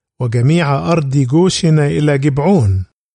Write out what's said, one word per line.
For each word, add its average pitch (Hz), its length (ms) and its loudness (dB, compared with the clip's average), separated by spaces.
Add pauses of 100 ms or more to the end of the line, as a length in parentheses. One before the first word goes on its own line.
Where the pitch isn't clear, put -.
(200)
وجميع 143 720 0
أرض 143 240 -2
جوشن 156 600 2
إلى 147 400 0
جبعون. 139 680 0 (300)